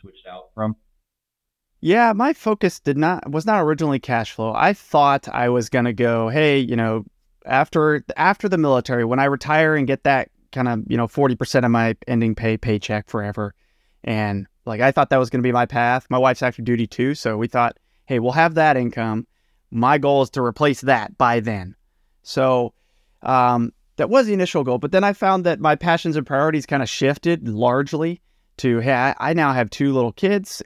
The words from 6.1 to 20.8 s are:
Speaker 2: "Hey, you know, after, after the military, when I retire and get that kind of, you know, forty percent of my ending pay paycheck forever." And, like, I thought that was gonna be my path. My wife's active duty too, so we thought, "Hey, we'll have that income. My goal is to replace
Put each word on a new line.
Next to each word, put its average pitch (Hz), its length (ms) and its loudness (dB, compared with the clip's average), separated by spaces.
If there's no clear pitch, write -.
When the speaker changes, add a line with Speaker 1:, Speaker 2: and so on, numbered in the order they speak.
Speaker 2:
"Hey, 143 300 2
you 123 180 -2
know, 110 280 -2
after, 151 600 0
after 196 320 0
the 180 100 0
military, 127 460 2
when 123 140 0
I 139 60 2
retire 151 520 0
and 139 100 0
get 139 180 -2
that 135 260 0
kind 123 160 -2
of, 113 200 -2
you 117 80 -2
know, 117 100 0
forty 135 300 0
percent 127 280 0
of 117 60 2
my 113 260 0
ending 113 280 0
pay 110 220 -2
paycheck 107 520 -4
forever." 104 460 -6
And, 104 440 -4
like, 110 140 -6
I 127 100 4
thought 143 200 0
that 135 80 4
was 123 120 0
gonna 127 120 -2
be 123 100 0
my 120 140 2
path. 120 440 -2
My 127 80 0
wife's 127 240 2
active 120 220 -4
duty 117 220 0
too, 131 280 -2
so 113 220 -4
we 113 100 -2
thought, 120 320 -2
"Hey, 127 120 -2
we'll 120 140 0
have 160 220 2
that 151 220 4
income. 117 500 -4
My 127 280 2
goal 139 240 2
is 123 80 -4
to 135 120 -4
replace 131 380 0